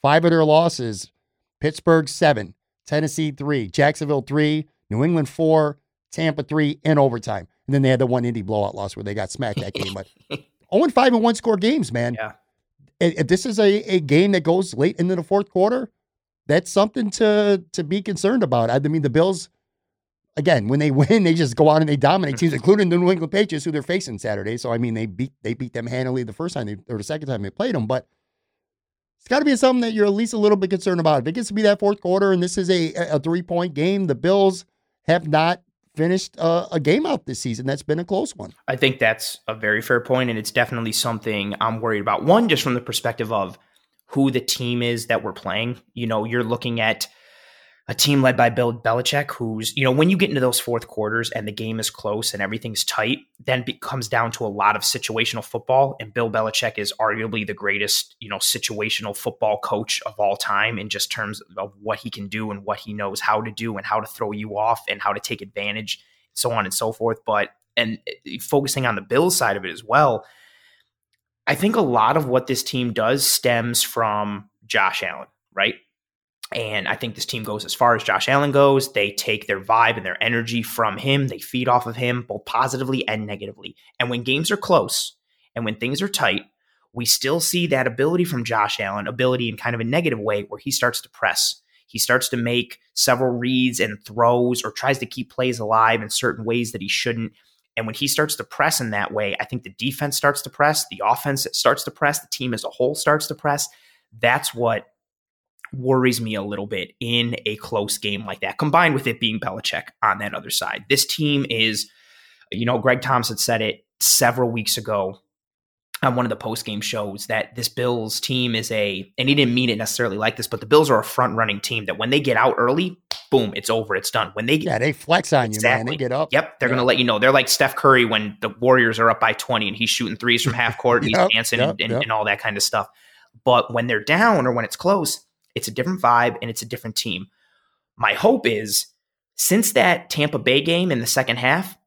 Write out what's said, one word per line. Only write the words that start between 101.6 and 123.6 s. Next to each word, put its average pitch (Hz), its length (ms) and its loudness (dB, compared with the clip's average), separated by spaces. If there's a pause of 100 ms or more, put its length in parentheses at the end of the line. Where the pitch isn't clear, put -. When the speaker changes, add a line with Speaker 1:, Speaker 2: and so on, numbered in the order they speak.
Speaker 2:
to - 80 -8
press, 147 280 0
the - 120 -14
team 123 240 -4
as - 80 -8
a - 60 -8
whole 135 260 0
starts 151 320 0
to 151 80 -8
press. 143 340 -2 (500)
That's 120 360 0
what 113 320 -2 (840)
worries 127 480 2
me 107 140 -4
a 98 60 -4
little 101 260 -6
bit 95 320 -8
in 120 360 -2 (100)
a 107 120 -2
close 104 400 -4
game 101 280 -6
like 98 160 -10
that, 95 160 -6
combined 156 360 4
with 131 140 -2
it 110 120 -4
being 110 200 -2
Belichick - 480 -6 (140)
on 101 180 2
that 104 140 -6
other - 160 -10
side. 104 400 -4
This 135 160 2
team 147 440 0
is, 113 400 0 (600)
you 113 140 -4
know, 120 140 0
Greg 127 220 2
Thompson 123 360 0
said 113 240 0
it - 240 -6 (140)
several 120 520 2
weeks 117 260 -4
ago 101 420 -4 (800)
on 127 140 0
one 123 100 0
of 113 40 -4
the 107 60 -4
post-game 110 440 -8
shows 104 480 -8
that 110 280 -4
this 120 120 -6
Bills 120 540 -4
team 123 340 -2
is 113 160 -4
a, 101 460 -4
and 127 100 0
he 143 80 4
didn't 127 180 2
mean 123 160 2
it 107 80 0
necessarily 110 400 -2
like 110 200 -2
this, 113 100 -6
but 110 140 -6
the 113 40 -12
Bills 147 240 6
are 113 100 6
a 107 40 -2
front-running 110 560 0
team 110 260 -6
that 101 120 -4
when 113 120 -2
they 147 120 4
get 123 160 2
out 120 200 4
early, 165 400 0 (320)
boom, 117 240 4
it's - 160 -6